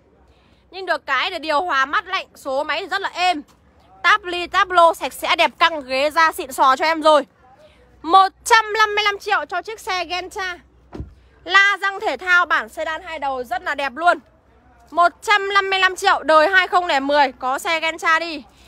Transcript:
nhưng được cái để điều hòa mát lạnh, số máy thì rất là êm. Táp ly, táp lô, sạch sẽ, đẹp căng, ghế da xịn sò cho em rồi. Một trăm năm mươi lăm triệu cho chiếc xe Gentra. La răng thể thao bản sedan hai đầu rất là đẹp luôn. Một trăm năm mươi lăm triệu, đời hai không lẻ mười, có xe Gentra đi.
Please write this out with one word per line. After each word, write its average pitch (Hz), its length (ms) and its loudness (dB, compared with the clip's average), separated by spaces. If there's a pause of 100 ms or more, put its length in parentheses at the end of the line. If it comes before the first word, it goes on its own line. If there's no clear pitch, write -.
(720)
nhưng 370 160 -14
được 320 200 -6
cái 285 240 -2
để 349 80 -8
điều 302 220 -2
hòa 277 260 0
mát 349 200 -4
lạnh, 370 280 -6
số 277 300 -6
máy 302 160 -4
thì 392 60 -10
rất 370 140 -4
là 330 140 -6
êm. 349 280 -2 (600)
Táp 415 220 2
ly, 349 220 -6
táp 370 240 0
lô, 339 240 6
sạch 277 180 -8
sẽ, 320 240 -4
đẹp 320 220 2
căng, 330 280 0
ghế 262 240 -2
da 320 220 2
xịn 269 200 -10
sò 269 240 4
cho 339 80 -2
em 320 180 0
rồi. 302 240 4 (760)
Một 381 260 6 (160)
trăm 440 280 4
năm 415 220 0
mươi 415 100 0
lăm 403 140 -2
triệu 381 300 -4
cho 349 140 -6
chiếc 427 180 -12
xe 370 240 -6
Gentra. 359 540 -8 (840)
La 392 360 4
răng 392 200 -6
thể 330 160 -4
thao 359 300 2
bản 285 220 -2
sedan 320 340 -8
hai 320 160 -12
đầu 269 260 -6
rất 349 180 -8
là 320 120 -6
đẹp 277 220 -6
luôn. 330 220 2 (720)
Một 339 220 2 (100)
trăm 403 320 0
năm 392 160 2
mươi 381 80 0
lăm 381 180 0
triệu, 370 260 0
đời 311 260 4
hai 370 200 2
không 359 180 0
lẻ 294 140 0
mười, 277 380 2
có 262 200 -4
xe 320 220 -4
Gentra 320 380 0
đi. 320 240 -10 (260)